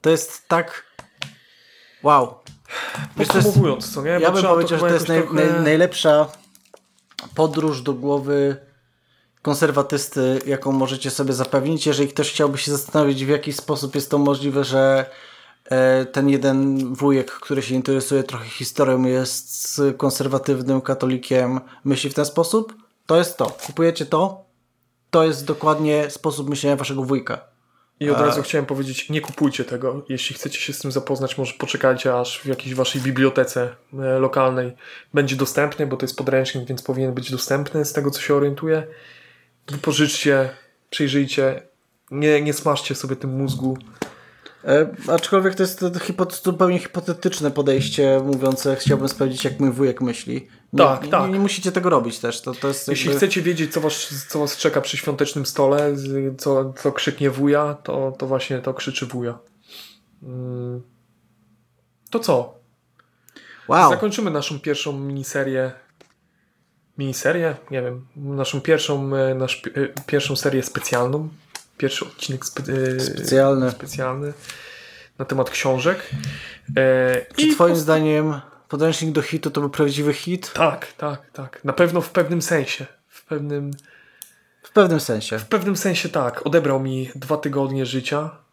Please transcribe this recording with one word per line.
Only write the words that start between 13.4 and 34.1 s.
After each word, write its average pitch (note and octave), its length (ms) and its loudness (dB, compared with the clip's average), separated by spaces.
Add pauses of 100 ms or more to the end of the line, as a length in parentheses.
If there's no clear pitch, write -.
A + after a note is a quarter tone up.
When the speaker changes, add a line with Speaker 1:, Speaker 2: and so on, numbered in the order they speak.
Speaker 1:
sposób C#3+ 420 -4
jest C#3 160 -2
to D3 60 2
możliwe, C#3+ 460 2
że, C3+ 420 4 (600)
e, C3 400 4
ten C#3 240 2
jeden C3+ 640 2
wujek, C3+ 360 2
który C3+ 300 -4
się B2 140 -4
interesuje C3+ 480 0
trochę A#2 260 -8
historią, C3 540 0
jest - 800 -2 (160)
konserwatywnym C3 840 0
katolikiem, C3 760 0 (240)
myśli C#3 260 0
w - 40 -10
ten D3+ 120 0
sposób, A3 480 0 (320)
to D#3+ 120 4
jest E3+ 200 2
to. A#2+ 80 0 (200)
Kupujecie E3 400 0
to, F3+ 400 0 (640)
to D#3+ 140 6
jest C#3+ 220 0
dokładnie D3+ 640 2
sposób C#3+ 400 -6
myślenia C#3+ 260 2
waszego C3+ 280 -4
wujka. B2+ 500 -4 (460)
Speaker 2:
I D3 100 0
od C3+ 80 4
Speaker 1:
A - 80 2
Speaker 2:
razu C#3+ 180 2
chciałem C#3+ 220 0
powiedzieć, C3+ 440 -6
nie D3+ 120 -2
kupujcie C#3 440 -2
tego. B2+ 440 -4
Jeśli C3 260 -6
chcecie - 240 -8
się - 140 -6
z - 60 -10
tym C#3 120 -6
zapoznać, C3 460 -4
może C3 160 -4
poczekajcie, B2+ 680 0
aż B2 200 -4
w - 60 -14
jakiejś B2+ 300 -6
waszej C3 260 0
bibliotece, C3 760 2 (180)
e, C3 260 0